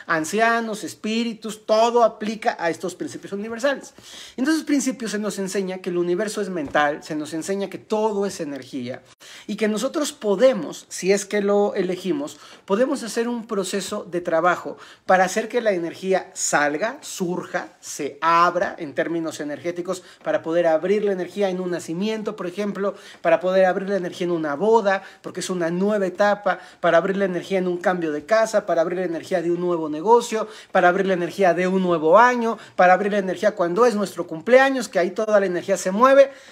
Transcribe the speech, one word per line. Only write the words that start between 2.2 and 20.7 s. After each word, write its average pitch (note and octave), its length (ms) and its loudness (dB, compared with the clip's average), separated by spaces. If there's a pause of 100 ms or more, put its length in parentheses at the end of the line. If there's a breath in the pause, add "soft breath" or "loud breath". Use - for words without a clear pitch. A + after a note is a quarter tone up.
a E3+ 80 -2
estos F3+ 260 -6
principios E3 380 -10
universales. A3+ 600 -6 (420 loud breath)
En B3+ 80 -4
estos D#4 200 0
principios C4 480 -2
se G#3 60 -4
nos G#3 200 -4
enseña F#3+ 400 -4
que F#3 100 -8
el F3 80 -2
universo F3+ 460 -2
es F#3+ 80 -4
mental, D3 520 0
se E3 120 -8
nos D3+ 180 -6
enseña F#3+ 380 -4
que F3 80 -12
todo G#3+ 480 -2
es F#3+ 140 -8
energía C3 640 -10 (440 loud breath)
y G#3 100 -6
que G#3+ 120 0
nosotros C4+ 440 -2
podemos, G3+ 760 0
si F#3 240 -2
es G3 120 0
que G#3 160 -2
lo G3+ 340 2
elegimos, F3 640 -4 (300 loud breath)
podemos A#3+ 380 0
hacer A#3 240 -4
un A#3+ 180 -6
proceso G3 640 -4
de F3 100 -2
trabajo E3 560 0 (300 loud breath)
para F#3 160 6
hacer A3 260 0
que A#3+ 120 -2
la A3 100 2
energía F3+ 640 -2
salga, D#3 640 -2
surja, F3 680 -6 (100)
se - 420 -10
abra E3+ 560 2
en C#3+ 160 -10
términos D#3+ 460 -4
energéticos, E3+ 640 -6 (220 loud breath)
para D3+ 180 -2
poder E3 240 2
abrir F#3 380 2